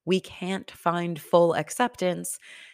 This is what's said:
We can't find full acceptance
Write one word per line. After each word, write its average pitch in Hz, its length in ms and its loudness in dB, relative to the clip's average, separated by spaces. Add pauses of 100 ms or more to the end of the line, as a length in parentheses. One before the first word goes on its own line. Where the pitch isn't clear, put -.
We 185 140 2
can't 190 500 -8
find 170 500 -2
full 170 360 4
acceptance 175 840 -2 (360)